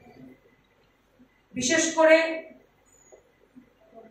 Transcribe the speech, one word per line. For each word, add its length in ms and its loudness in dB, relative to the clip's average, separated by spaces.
বিশেষ 300 -2
করে 180 6